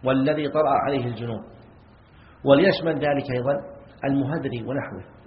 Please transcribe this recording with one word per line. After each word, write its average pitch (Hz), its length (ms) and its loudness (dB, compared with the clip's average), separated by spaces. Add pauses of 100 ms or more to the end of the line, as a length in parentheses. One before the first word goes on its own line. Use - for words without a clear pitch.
والذي 139 440 2
طرأ 151 220 2 (160)
عليه 139 200 -2
الجنون، 117 380 -8 (1000)
وليشمل 156 500 6
ذلك 139 360 -2
أيضًا 127 240 -2 (500)
المهذري 139 580 -2
ونحوه. 110 540 -8 (100)